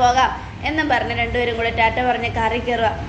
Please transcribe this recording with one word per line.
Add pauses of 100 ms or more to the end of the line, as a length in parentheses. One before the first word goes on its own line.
പോകാം," (380)
എന്നും
പറഞ്ഞ്
രണ്ടുപേരും
കൂടെ
ടാറ്റ (100)
പറഞ്ഞ്
കാറിൽ
കയറുക. (180)